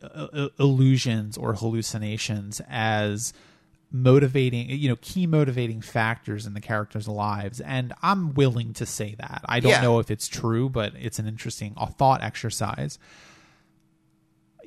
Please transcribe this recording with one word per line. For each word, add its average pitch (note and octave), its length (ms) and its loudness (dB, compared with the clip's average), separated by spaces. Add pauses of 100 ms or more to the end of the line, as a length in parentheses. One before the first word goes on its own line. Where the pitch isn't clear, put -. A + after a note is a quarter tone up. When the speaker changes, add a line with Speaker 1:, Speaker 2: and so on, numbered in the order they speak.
Speaker 1:
uh, - 40 -16 (260)
uh, C#3+ 160 -2 (100)
illusions C3 800 4
or A#2 160 -2
hallucinations G#2+ 1120 -4
as A2 640 -2 (600)
motivating, B2+ 760 4
you C#3 180 -2
know, A#2+ 120 2
key F#3 260 -2
motivating B2+ 540 2
factors A2 680 -4
in G#2 80 -10
the G#2 60 -10
characters' G#2+ 480 -4
lives, G#2 520 -4
and B2+ 320 -4 (100)
I'm F3 320 0
willing A#2+ 400 2
to A#2 120 -6
say G#2+ 320 -8
that. - 300 -12
I A#2+ 100 0
don't A#2+ 140 6
Speaker 2:
Yeah. B2 80 6
Speaker 1:
know A#2 180 6
if A2 140 -2
it's - 160 -4
true, A#2 400 0
but A2+ 280 -4
it's - 220 -8
an A2 80 -4
interesting, A2 500 -8
uh, - 100 -4
thought - 360 2
exercise. - 760 -6 (1700)